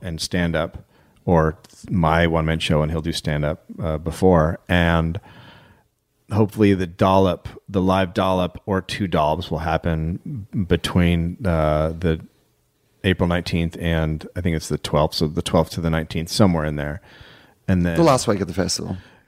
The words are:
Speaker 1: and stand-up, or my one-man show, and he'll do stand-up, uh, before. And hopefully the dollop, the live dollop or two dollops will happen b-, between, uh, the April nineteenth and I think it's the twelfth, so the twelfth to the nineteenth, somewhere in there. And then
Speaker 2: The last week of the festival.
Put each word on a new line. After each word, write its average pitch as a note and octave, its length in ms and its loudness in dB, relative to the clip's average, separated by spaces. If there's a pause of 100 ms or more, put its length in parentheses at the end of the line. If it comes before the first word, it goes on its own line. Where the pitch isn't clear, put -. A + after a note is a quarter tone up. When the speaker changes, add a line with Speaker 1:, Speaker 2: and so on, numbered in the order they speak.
Speaker 1:
and E2 180 -8
stand-up, E2 600 -2 (480)
or D#2+ 320 4 (320)
my E2+ 360 4
one-man D#2+ 340 0
show, D#2 200 0
and D2+ 100 0
he'll D#2+ 120 -4
do E2 100 -4
stand-up, D2+ 500 -4 (160)
uh, D#2 200 -4
before. E2 600 4 (120)
And E2+ 500 2 (1120)
hopefully G2+ 420 4
the F2+ 120 0
dollop, F#2+ 640 2 (200)
the G2 120 -2
live F#2 340 2
dollop F#2 520 0
or F#2+ 140 -2
two - 260 -6
dollops D#2+ 440 0
will D#2 80 -2
happen E2 920 -4
b-, B2+ 140 -4
between, E2+ 800 2
uh, D#2 540 0
the D#2+ 220 -2 (840)
April F#2 240 2
nineteenth F2 500 -2
and D#2+ 560 -2
I F2+ 60 -6
think E2+ 160 -2
it's - 120 -6
the D#2 100 -2
twelfth, - 360 0
so D#2 140 0
the E2 140 -4
twelfth - 300 0
to - 80 -8
the E2 100 -2
nineteenth, D#2+ 380 -4
somewhere F2 360 2
in D#2 100 -4
there. D2 260 -6 (680)
And F2+ 180 2
then E2+ 100 -2
Speaker 2:
The E3+ 60 4
last C#3 240 4
week G#2 140 0
of F2 80 -4
the E2+ 60 -10
festival. F#2 420 -4 (320)